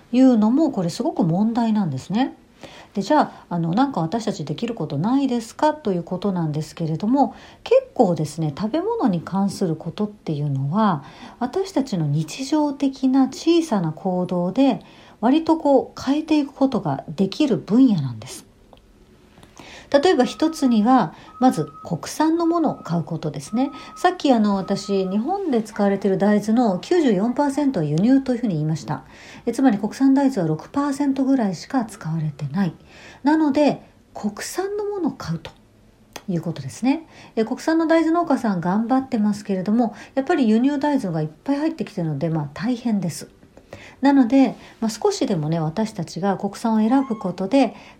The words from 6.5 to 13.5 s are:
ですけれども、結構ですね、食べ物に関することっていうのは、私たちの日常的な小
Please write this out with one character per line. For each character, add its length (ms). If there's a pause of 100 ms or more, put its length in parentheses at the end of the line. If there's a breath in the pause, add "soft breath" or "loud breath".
で 80
す 140
け 120
れ 120
ど 100
も、 260 (300 loud breath)
結 300
構 200
で 120
す 160
ね、 140
食 160
べ 100
物 260
に 140
関 260
す 180
る 80
こ 160
と 140
っ 40
て 240
い 100
う 80
の 200
は、 320 (360 loud breath)
私 340
た 100
ち 140
の 100
日 380
常 300
的 340
な 200
小 340